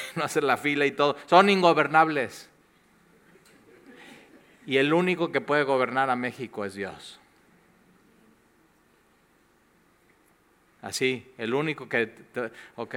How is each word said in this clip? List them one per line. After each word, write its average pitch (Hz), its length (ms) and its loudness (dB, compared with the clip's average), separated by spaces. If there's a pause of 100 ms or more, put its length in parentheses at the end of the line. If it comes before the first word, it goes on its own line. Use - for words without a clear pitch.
<laughs> - 100 -16
no 160 100 -4
hacer 147 200 -2
la 131 140 2
fila 143 260 -2
y 139 80 0
todo. 143 240 0 (100)
Son 190 220 8
ingobernables. 156 1000 2 (2250)
Y 131 100 0
el 143 160 4
único 170 400 0
que 139 80 0
puede 143 220 0
gobernar 131 480 0
a 123 60 0
México 123 480 -8
es 98 100 -8
Dios. 95 460 -12 (3750)
Así, 127 500 -4
el 117 160 -6
único 143 360 -4
que, 117 180 -2
te-, 113 460 -12 (240)
ok, 117 200 -12